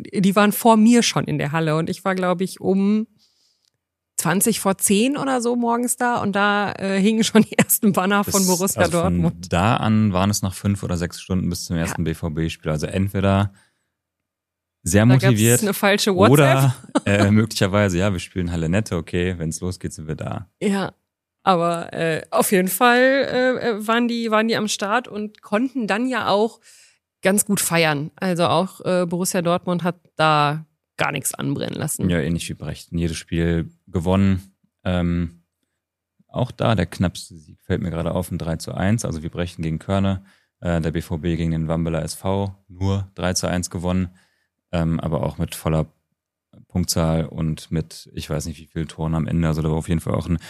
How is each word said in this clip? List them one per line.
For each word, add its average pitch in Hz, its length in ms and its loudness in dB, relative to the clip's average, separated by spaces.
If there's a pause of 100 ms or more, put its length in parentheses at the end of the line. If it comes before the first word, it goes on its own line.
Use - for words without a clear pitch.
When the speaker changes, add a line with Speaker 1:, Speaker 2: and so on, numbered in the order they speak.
(120)
Speaker 1:
die 190 240 2
waren 208 160 6
vor 226 240 4
mir 233 260 8
schon - 220 0
in 151 140 -2
der 143 140 -2
Halle 160 240 0
und 165 140 -2
ich - 140 -8
war, 190 100 0
glaub 180 260 0
ich, 185 200 -6
um 196 480 0 (1080)
zwanzig 185 440 0
vor 196 180 0
zehn 233 380 2
oder 269 260 -2
so 240 140 -2
morgens 240 400 -2
da 240 260 -2
und 196 140 -2
da, 202 380 0
äh, 196 260 -2
hingen 220 240 2
schon 220 180 6
die - 160 -4
ersten - 340 2
Banner 202 300 2
von 202 180 0
Speaker 2:
Bis, 185 60 2
Speaker 1:
Borussia 185 360 0
Speaker 2:
also 165 100 2
Speaker 1:
Dortmund. 170 400 2
Speaker 2:
von - 160 -12
da 98 280 2
an 107 360 2
waren 92 180 2
es 101 120 -2
noch 95 120 -4
fünf 98 300 -2
oder 87 120 -2
sechs 82 240 -6
Stunden 92 300 -2
bis 87 140 -6
zum 87 120 -4
ersten 82 260 -4
Speaker 1:
Ja. - 100 -2
Speaker 2:
B-V-B-Spiel. 80 580 -4
Also 76 160 -2
entweder 98 680 2 (1300)
sehr 101 220 4
Speaker 1:
Da 123 80 8
gab's 131 100 4
Speaker 2:
motiviert. 117 380 6
Speaker 1:
eine 202 120 0
falsche 202 400 2
WhatsApp. 202 160 6
Speaker 2:
Oder, 135 440 6 (320)
äh, 101 260 4
möglicherweise, 104 680 2
ja, 101 140 2
wir 87 80 -4
spielen 87 320 -6
Halle 82 160 -2
Nette, 95 280 0
okay, 90 420 -2
wenn's 80 220 -6
losgeht, 90 320 -8
sind 78 140 -14
wir 78 80 -6
da. - 340 -8 (120)
Speaker 1:
Ja, 247 320 -2 (500)
aber, 170 500 0
äh, 165 380 -2
auf - 220 0
jeden 185 160 4
Fall, 240 320 2
äh, 254 720 0
äh, 208 160 -6
waren 233 200 2
die, 233 240 -4
waren 214 160 2
die 226 100 0
am 214 120 -2
Start 214 400 -4
und 208 340 -10
konnten 240 440 -2
dann 208 200 0
ja 240 220 -2
auch 208 320 0 (600)
ganz 196 240 2
gut 202 140 0
feiern. 156 560 0
Also 175 300 0
auch, 165 360 0
äh, 180 240 0
Borussia 180 360 -2
Dortmund 175 400 -2
hat 175 140 -2 (200)
da 151 500 2 (300)
gar - 140 -2
nichts - 240 -6
anbrennen - 440 -4
lassen. 101 300 -2
Speaker 2:
Ja, 87 120 0
ähnlich 80 280 -4
wie 85 60 -8
Brechten. - 440 -10
Jedes 82 180 -2
Spiel 82 540 -2 (160)
gewonnen. 95 680 0 (320)
Ähm, 87 580 -2 (840)
auch 120 220 -4
da 113 240 0
der 90 120 0
knappste - 500 -4
Sieg, 82 260 -20
fällt 92 180 -2
mir 85 100 -4
gerade 82 240 -4
auf, 90 160 -4
ein 87 80 -4
drei 80 180 -4
zu - 180 -10
eins. 98 300 0
Also 82 180 -6
wie 85 60 -8
Brechten 87 340 -8
gegen 80 160 -4
Körne, 98 460 -2 (360)
äh, 85 200 0
der 80 100 -2
B 80 100 -4
V 82 180 -6
B 85 180 -2
gegen 82 160 -2
den 80 160 -2
Wambeler 82 340 -2
S 78 120 -8
V, 98 400 -4 (140)
nur 98 460 -4
drei 90 180 -2
zu 90 140 -4
eins 90 240 -4
gewonnen. 90 400 -2 (600)
Ähm, 82 280 0
aber 80 220 -4
auch - 160 -4
mit 85 160 -6
voller 78 320 -2 (840)
Punktzahl 82 580 0
und 80 440 -6
mit, - 420 -6
ich - 160 -10
weiß 78 180 -4
nicht, 80 120 -10
wie 80 80 -20
vielen 80 220 -6
Toren 80 260 -4
am 80 120 0
Ende. 82 220 0
Also 78 140 0
da 78 80 0
war 78 60 0
auf 80 120 -4
jeden 82 120 0
Fall - 140 -4
auch - 140 -4
ein 85 100 -2 (120)